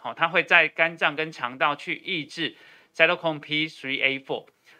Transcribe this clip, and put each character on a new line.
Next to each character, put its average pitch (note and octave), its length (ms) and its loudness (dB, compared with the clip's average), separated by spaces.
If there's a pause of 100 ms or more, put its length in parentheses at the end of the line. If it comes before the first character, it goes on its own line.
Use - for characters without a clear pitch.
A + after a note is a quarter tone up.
哦， A#2 140 -6
它 E3 140 0
会 E3+ 140 4
在 E3+ 260 4
肝 E3 260 0
脏 E3 180 2
跟 D#3 160 -4
肠 C3 280 -6
道 D3 180 2
去 D#3+ 200 -6
抑 E3+ 280 -6
制 D3+ 320 -6 (400)
cytochrome E3 440 2
P D3+ 280 -2
three C3+ 340 -6
A C3+ 180 0
four。 C3+ 280 -8 (320)